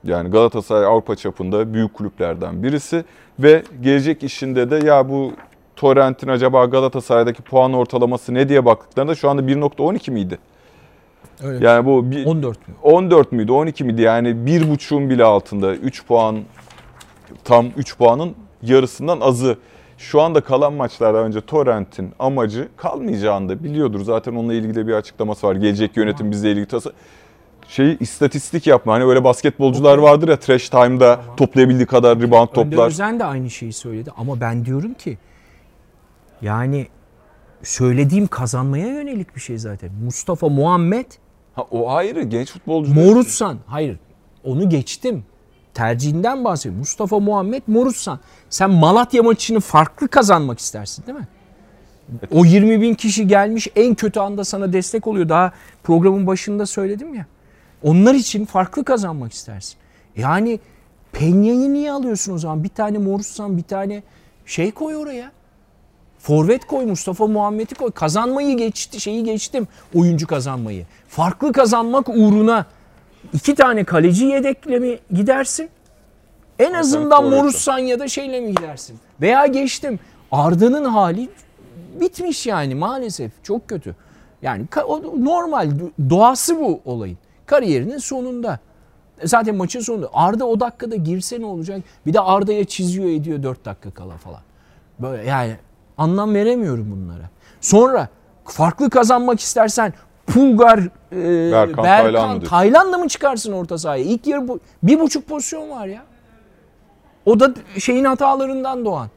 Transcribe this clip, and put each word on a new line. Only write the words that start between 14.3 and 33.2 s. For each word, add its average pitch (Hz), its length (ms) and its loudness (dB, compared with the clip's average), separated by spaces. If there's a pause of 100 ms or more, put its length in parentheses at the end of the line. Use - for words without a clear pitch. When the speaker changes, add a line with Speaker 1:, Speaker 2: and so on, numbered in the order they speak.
Speaker 1:
bir 160 240 2
buçuğun 143 400 -2
bile 123 140 4
altında. 101 500 2
Üç - 320 -8
puan, 110 340 0 (1040)
tam 120 220 4 (100)
üç 139 220 -8
puanın 127 360 2 (280)
yarısından 131 580 0
azı. 123 360 0 (420)
Şu - 220 0
anda 156 200 2
kalan 143 320 0
maçlarda 113 460 -2
önce 110 220 -2
Torrent'in 110 800 -4
amacı 127 580 -4
kalmayacağını 104 720 -4
da 120 160 -8
biliyordur. 147 400 -2
Zaten 113 280 -4
onunla 117 220 -4
ilgili 110 200 -4
de 110 120 -4
bir 110 60 -2
açıklaması 107 540 -4
var. 95 100 2
Gelecek 101 400 0
yönetim 107 220 0
Speaker 2:
Tamam. 107 140 -4
Speaker 1:
bizle 104 180 0
ilgili 101 160 -2
tası-, - 260 -8 (760)
şey, 143 320 2
istatistik 147 680 -4
yapma. 117 260 4
Hani 127 140 2
böyle 127 180 4
basketbolcular 139 760 4
Speaker 2:
Okey. 147 120 8
Speaker 1:
vardır 151 180 6
ya, 147 80 4
trash 127 320 0
time'da 123 480 6
Speaker 2:
Tamam. - 200 -16
Speaker 1:
toplayabildiği 127 500 4
kadar 120 320 4
rebound 117 300 6
Speaker 2:
Önder 147 220 0
Speaker 1:
toplar. 120 160 4
Speaker 2:
Özen 202 320 -4
de 226 60 -4